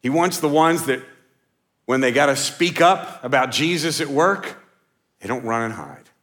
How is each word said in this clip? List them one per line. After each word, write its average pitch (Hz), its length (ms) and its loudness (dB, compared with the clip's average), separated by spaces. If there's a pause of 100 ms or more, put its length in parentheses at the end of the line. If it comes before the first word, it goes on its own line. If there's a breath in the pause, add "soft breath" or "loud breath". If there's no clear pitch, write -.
He 127 80 -4
wants 170 300 0
the 156 80 0
ones 160 360 2
that, 127 180 -2 (840)
when 131 160 2
they 127 100 2
gotta 139 240 4
speak - 460 -2
up - 420 2
about 131 260 0
Jesus 160 520 -2
at 143 60 -6
work, 175 540 0 (580)
they - 60 -14
don't 117 180 -6
run 113 180 -2
and 110 100 -4
hide. 71 380 -16 (120)